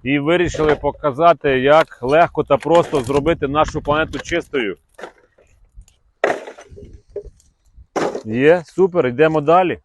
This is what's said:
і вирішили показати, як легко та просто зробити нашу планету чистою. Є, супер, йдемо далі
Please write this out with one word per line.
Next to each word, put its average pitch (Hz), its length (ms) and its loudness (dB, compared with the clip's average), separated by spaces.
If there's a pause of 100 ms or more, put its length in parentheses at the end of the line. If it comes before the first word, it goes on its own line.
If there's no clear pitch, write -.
і 139 160 -2
вирішили 151 560 0
показати, 147 720 0 (120)
як 151 420 2
легко 151 420 0
та 143 120 2
просто 156 440 2
зробити 139 480 -2
нашу 151 340 -2
планету 143 360 -4
чистою. 135 580 -6 (3500)
Є, 139 420 2
супер, 175 400 0
йдемо 151 340 2
далі 165 440 2